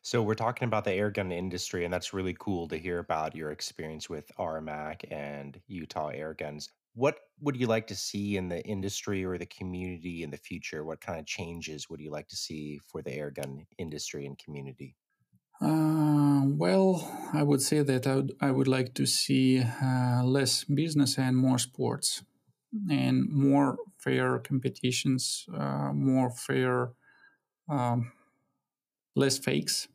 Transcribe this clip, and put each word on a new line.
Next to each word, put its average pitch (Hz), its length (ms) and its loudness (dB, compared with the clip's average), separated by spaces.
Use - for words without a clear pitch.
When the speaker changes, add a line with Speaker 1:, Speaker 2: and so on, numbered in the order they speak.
Speaker 1:
So 120 220 0
we're 107 120 2
talking 117 340 0
about 107 160 0
the 98 100 2
air 104 160 2
gun 98 220 -2
industry, 90 520 -4
and 87 80 -2
that's 90 220 -4
really 92 240 -2
cool 90 300 -4
to 80 100 -6
hear 87 200 -4
about 78 380 -2
your 78 140 -6
experience 78 580 -10
with 76 300 -10
R 80 240 -4
mac 76 480 -10
and 71 560 -10
Utah 80 420 -6
Air 73 240 -8
Guns. 76 380 -10
What 135 240 0
would 147 160 -2
you 123 100 0
like 113 220 2
to 98 60 -8
see 101 440 -2
in 90 100 -4
the 85 160 -6
industry 98 580 -4
or 92 140 -4
the 85 80 -6
community 90 760 -8
in 76 80 -8
the 76 80 -10
future? 78 440 -10
What 80 200 -10
kind 85 180 -8
of 76 60 -14
changes 80 640 -10
would 78 100 -12
you 76 100 -12
like 73 180 -10
to - 80 -14
see 73 500 -10
for 78 160 -10
the 71 100 -8
air 73 180 -6
gun 69 360 -10
industry 76 480 -8
and 69 140 -12
community? 69 580 -14
Speaker 2:
Uh, 151 840 6
well, 175 880 2
I 151 100 2
would 143 200 4
say 151 200 4
that 131 240 2
I 135 100 2
would, 135 240 0
I 139 100 2
would 135 180 4
like 131 260 2
to 135 120 0
see, 131 540 4
uh, 123 640 2
less 127 420 2
business 147 540 2
and 127 180 4
more 127 220 4
sports, - 640 -2
and 131 400 4
more 139 480 4
fair 127 400 2
competitions, 127 1160 0
uh, 143 400 -2
more 131 360 4
fair, 123 640 0
um, 120 420 0
less 139 240 4
fakes - 560 0